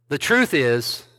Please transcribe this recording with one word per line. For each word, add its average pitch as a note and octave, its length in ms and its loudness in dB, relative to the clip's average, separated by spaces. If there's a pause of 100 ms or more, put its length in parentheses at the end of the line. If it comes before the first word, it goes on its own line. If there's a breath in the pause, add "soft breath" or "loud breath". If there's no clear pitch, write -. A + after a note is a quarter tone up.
The C#3+ 80 -4
truth A#3+ 360 2
is, A#2+ 500 0 (160)